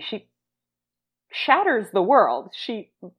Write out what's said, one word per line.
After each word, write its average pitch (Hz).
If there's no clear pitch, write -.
she -
shatters 285
the 190
world. 185
She, -